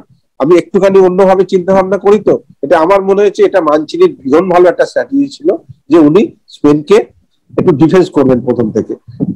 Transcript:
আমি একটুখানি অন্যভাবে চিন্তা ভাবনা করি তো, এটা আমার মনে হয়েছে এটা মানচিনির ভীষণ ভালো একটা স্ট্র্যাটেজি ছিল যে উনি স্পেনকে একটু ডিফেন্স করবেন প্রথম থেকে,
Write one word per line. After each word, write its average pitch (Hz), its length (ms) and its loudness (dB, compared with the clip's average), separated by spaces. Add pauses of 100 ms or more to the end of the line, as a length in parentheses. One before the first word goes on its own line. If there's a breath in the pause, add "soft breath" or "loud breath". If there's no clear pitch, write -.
(380)
আমি 156 180 2
একটুখানি 196 420 0
অন্যভাবে 185 460 2
চিন্তা 190 300 -2
ভাবনা 190 240 -2
করি 202 200 2
তো, 165 220 -2 (220)
এটা 160 160 0
আমার 190 240 0
মনে 190 200 0
হয়েছে 202 200 -2
এটা 190 180 0
মানচিনির 156 560 0
ভীষণ 143 340 -2
ভালো 175 180 2
একটা 170 180 -2
স্ট্র্যাটেজি 139 420 -4
ছিল - 280 -6 (320)
যে 160 100 2
উনি 160 380 2 (120)
স্পেনকে 151 480 0 (640)
একটু 170 140 0
ডিফেন্স 160 380 0
করবেন 127 300 0
প্রথম 120 320 -4
থেকে, 110 220 -6 (420)